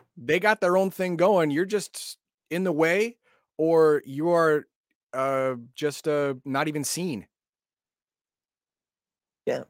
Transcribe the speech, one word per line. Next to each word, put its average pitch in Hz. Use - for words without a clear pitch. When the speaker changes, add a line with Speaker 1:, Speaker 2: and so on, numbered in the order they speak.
Speaker 1:
They 147
got 214
their 180
own 190
thing 180
going. 175
You're 156
just -
in 175
the 185
way, 175
or 156
you 139
are, 160
uh, 131
just, 147
uh, 143
not 139
even 151
seen. 151
Speaker 2:
Yeah. 127